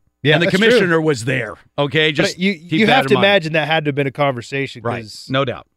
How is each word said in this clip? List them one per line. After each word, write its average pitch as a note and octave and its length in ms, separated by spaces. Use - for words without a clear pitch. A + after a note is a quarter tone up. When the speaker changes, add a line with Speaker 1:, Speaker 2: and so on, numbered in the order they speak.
Speaker 1:
Yeah, D3+ 100
Speaker 2:
and D#3+ 80
the E3+ 40
Speaker 1:
that's F#3 120
true. A3 80
Speaker 2:
commissioner F#3+ 340
was C#3+ 240
there. A#2+ 300
Okay, D3 320
Speaker 1:
But D3+ 60
Speaker 2:
just G3 220
Speaker 1:
you, F#3+ 160
Speaker 2:
keep E3+ 180
Speaker 1:
you A3 140
Speaker 2:
that - 80
Speaker 1:
have C4+ 100
Speaker 2:
in - 60
Speaker 1:
to G#3 40
Speaker 2:
mind. F#3+ 120
Speaker 1:
imagine F3+ 260
that D3+ 160
had D#3+ 160
to D3 60
have C3+ 40
been C#3 140
a - 40
conversation. C3+ 680
Speaker 2:
Right, A2 200
Speaker 1:
'cause - 280
Speaker 2:
no C3+ 140
doubt. G2+ 220